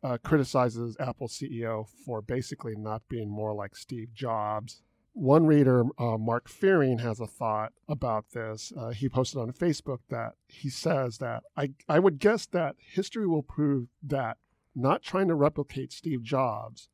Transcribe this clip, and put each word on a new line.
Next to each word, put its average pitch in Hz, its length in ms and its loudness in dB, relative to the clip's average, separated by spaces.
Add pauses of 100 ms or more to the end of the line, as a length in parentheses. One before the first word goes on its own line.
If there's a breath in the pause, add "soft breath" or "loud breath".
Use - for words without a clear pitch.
uh, 123 220 -2
criticizes 123 720 2
Apple 127 300 -6
C - 180 -10 (140)
E 117 60 -4
O 110 200 -4 (200)
for 113 160 -4
basically 123 520 -6
not 107 340 -8
being 110 220 -6
more 107 240 -4
like 101 220 -10
Steve 117 380 -12
Jobs. 110 680 -4 (320)
One 156 340 6
reader, 131 380 6 (140)
uh, 117 200 0
Mark 117 300 -2
Fearing, 147 500 4
has 117 220 -4
a 113 60 -6
thought 110 460 -4 (160)
about 113 440 -2
this. 110 440 -8
Uh, 117 140 -6
he 120 180 -2
posted 131 320 0
on 117 120 -4
Facebook 143 560 -2
that 117 240 -6 (160)
he - 200 -8
says 131 500 -2
that, 117 260 -6 (120)
"I, 143 180 -4 (140)
I 160 120 4
would 180 180 4
guess 214 280 2
that 160 320 -2
history - 480 -4
will 156 180 2
prove 143 420 0 (160)
that 131 360 -4 (360)
not 131 280 2
trying 190 260 0
to 165 80 2
replicate 143 560 0
Steve 135 300 -4
Jobs 117 720 -2